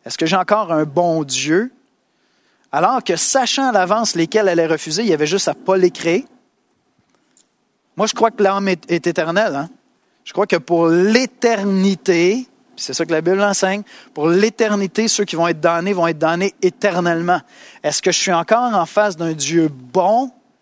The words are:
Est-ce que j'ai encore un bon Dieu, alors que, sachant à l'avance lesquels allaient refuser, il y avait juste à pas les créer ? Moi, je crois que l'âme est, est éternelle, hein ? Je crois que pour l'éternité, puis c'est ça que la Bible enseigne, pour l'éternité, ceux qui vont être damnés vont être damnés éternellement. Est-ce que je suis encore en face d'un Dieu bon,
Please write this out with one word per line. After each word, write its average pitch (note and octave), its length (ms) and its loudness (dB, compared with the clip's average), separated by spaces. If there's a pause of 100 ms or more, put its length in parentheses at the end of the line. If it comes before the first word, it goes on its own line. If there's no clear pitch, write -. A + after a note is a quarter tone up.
Est-ce A#2 100 -10
que D#3+ 120 -2
j'ai E3+ 80 0
encore F#3 360 0
un D#3 120 0
bon D#3+ 400 0
Dieu, D#3 480 -2 (1000)
alors G#3+ 320 0
que, E3+ 120 -2
sachant C4 540 0
à - 20 -2
l'avance G#3 420 0
lesquels F3+ 340 0
allaient E3+ 200 2
refuser, D#3+ 340 -4
il A#3 80 -2
y E3+ 40 2
avait D3+ 120 0
juste F3 220 -2
à D3 80 -2
pas F#3+ 200 -2
les F3+ 140 4
créer ? F3+ 380 -2 (1700)
Moi, G3 100 0
je G#3+ 80 -4
crois A3+ 160 2
que G#3 140 -2
l'âme G3 240 2
est, F3 240 -4
est E3+ 160 -2
éternelle, E3+ 480 0
hein ? D3 140 -6 (540)
Je - 100 -20
crois G3+ 120 0
que F3+ 120 0
pour E3 320 2
l'éternité, G3 1600 2 (280)
puis - 100 -10
c'est C3 80 -10
ça - 120 -2
que E3 60 -6
la D#3 100 0
Bible F#3+ 200 0
enseigne, G3+ 400 0 (320)
pour D#3 160 0
l'éternité, G#3 800 0
ceux G#3 180 -2
qui - 100 -10
vont E3 120 2
être D#3+ 140 -2
damnés E3+ 320 0
vont F3 120 0
être E3 140 -2
damnés E3+ 420 0
éternellement. F3 800 0 (400)
Est-ce D3 220 -4
que F#3 80 2
je - 80 -2
suis F#3+ 140 -2
encore A3 420 0
en F3 100 2
face G#3 320 0
d'un E3 160 -4
Dieu D#3 380 0
bon, F#3 580 0 (320)